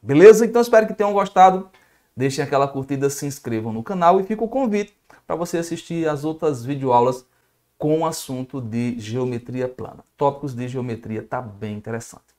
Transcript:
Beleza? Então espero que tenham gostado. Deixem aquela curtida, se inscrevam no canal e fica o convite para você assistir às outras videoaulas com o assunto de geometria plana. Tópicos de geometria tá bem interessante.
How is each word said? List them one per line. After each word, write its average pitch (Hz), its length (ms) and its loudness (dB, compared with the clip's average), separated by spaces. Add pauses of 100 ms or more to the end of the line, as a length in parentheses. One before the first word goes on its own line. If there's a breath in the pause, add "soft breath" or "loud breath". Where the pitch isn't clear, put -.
Beleza? 190 460 10
Então 233 160 2
espero 226 240 4
que - 80 -8
tenham 208 180 -2
gostado. 190 580 4 (460 soft breath)
Deixem 135 280 -2
aquela 139 240 0
curtida, 139 400 -4
se 139 160 -6
inscrevam 117 480 -6
no 113 100 -8
canal 180 380 2
e 190 40 -4
fica 220 200 -4
o 214 40 -6
convite 214 460 -4 (320 soft breath)
para 165 100 -4
você 170 220 -4
assistir 170 500 -6
às 147 160 -4
outras 156 400 -4
videoaulas 127 640 0 (520)
com 156 220 0
o 160 60 -2
assunto 131 540 -8
de 120 400 -6
geometria 123 680 -6
plana. - 360 -14 (120)
Tópicos 143 380 -4
de 123 140 -8
geometria 113 540 -8
tá 127 180 -8
bem 104 360 -12
interessante. 113 480 -12 (140)